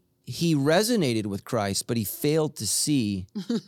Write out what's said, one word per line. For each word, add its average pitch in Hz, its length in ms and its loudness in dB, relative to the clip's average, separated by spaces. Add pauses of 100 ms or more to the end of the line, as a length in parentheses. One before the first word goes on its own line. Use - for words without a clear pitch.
(240)
he 160 320 0
resonated 151 680 2
with 101 180 -4
Christ, 101 440 -2
but 123 100 -2
he 113 80 0
failed 151 520 -2
to 110 100 -6
see 104 600 0 (400)